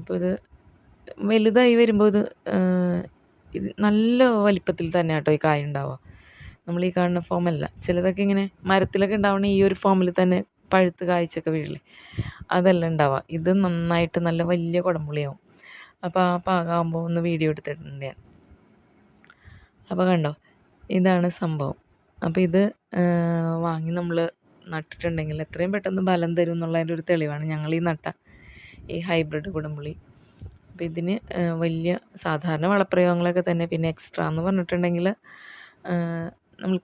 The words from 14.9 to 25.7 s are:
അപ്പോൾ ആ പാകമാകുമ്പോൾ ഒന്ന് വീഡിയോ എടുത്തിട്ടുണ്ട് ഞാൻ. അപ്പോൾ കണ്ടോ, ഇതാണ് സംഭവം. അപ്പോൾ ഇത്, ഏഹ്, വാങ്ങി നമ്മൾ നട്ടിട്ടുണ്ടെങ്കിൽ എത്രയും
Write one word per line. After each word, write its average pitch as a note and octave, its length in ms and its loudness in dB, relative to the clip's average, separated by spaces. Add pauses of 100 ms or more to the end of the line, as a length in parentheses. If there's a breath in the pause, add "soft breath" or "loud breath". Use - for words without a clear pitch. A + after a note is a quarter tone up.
അപ്പോൾ F#3 220 0
ആ - 20 2 (180)
പാകമാകുമ്പോൾ E3+ 640 0
ഒന്ന് E3+ 200 0
വീഡിയോ D#3+ 240 0
എടുത്തിട്ടുണ്ട് D3 540 -12
ഞാൻ. - 100 -14 (1700 soft breath)
അപ്പോൾ F#3 220 0
കണ്ടോ, D3+ 220 0 (640 soft breath)
ഇതാണ് F3+ 320 2 (120)
സംഭവം. D#3 360 -4 (480)
അപ്പോൾ E3+ 220 0
ഇത്, F#3 160 2 (380)
ഏഹ്, E3+ 520 0 (140)
വാങ്ങി D#3+ 320 -4
നമ്മൾ E3+ 180 -2 (540)
നട്ടിട്ടുണ്ടെങ്കിൽ D#3 720 -6
എത്രയും F3 320 -4